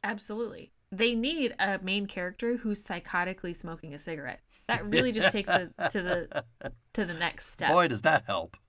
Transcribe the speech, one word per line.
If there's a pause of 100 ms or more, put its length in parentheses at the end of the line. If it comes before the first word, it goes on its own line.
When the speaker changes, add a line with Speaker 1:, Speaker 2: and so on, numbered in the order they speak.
Speaker 1:
Absolutely. (220)
They
need
a
main
character
who's
psychotically
smoking
a
cigarette. (280)
That
really
just
takes
it (180)
to
the, (300)
Speaker 2:
<laughs>
Speaker 1:
to
the
next
step.
Speaker 2:
Boy,
does
that
help. (120)